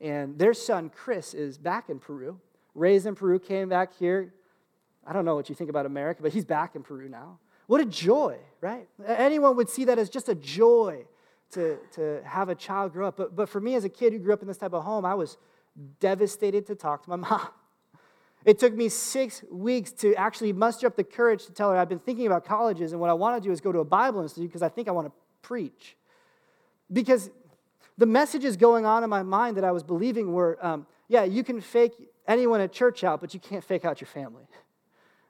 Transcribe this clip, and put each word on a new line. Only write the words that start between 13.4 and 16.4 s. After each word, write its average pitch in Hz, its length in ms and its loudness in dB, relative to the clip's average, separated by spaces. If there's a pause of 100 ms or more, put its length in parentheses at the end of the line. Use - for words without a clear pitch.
for 202 140 -6
me 247 140 -2
as 220 100 -2
a 196 40 -2
kid 226 220 0
who 226 80 -8
grew 190 140 2
up 208 80 -2
in 196 80 -14
this 185 80 -10
type 185 160 -8
of 165 100 -2
home, 202 220 -2
I 185 100 0
was 170 220 -4 (640)
devastated 196 680 0